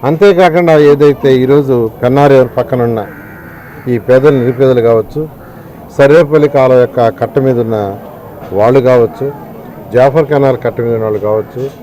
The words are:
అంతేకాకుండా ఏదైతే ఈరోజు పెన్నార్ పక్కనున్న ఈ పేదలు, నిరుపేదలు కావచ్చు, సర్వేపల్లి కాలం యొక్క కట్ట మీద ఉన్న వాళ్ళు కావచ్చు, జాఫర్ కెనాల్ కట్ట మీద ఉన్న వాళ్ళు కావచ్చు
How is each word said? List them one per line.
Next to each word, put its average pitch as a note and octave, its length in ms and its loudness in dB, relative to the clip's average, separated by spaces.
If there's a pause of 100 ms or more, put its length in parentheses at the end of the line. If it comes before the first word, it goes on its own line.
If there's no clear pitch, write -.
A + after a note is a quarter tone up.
అంతేకాకుండా E3+ 720 2
ఏదైతే C#3+ 580 2
ఈరోజు B2+ 540 0 (120)
పెన్నార్ C3 540 2
పక్కనున్న A#2+ 500 -4 (800)
ఈ A#2+ 100 -2
పేదలు, C3 400 2
నిరుపేదలు B2+ 420 0
కావచ్చు, A#2 480 -2 (720)
సర్వేపల్లి D3 500 4
కాలం C3 320 2
యొక్క A#2+ 280 0
కట్ట A#2 300 -4
మీద C3 220 0
ఉన్న G#2+ 360 -4 (560)
వాళ్ళు A#2 280 2
కావచ్చు, B2+ 520 0 (640)
జాఫర్ C3+ 300 2
కెనాల్ C#3 400 0
కట్ట A#2+ 160 -6
మీద A#2 140 -4
ఉన్న A2 80 -4
వాళ్ళు G#2+ 160 -4
కావచ్చు A2 520 -6 (120)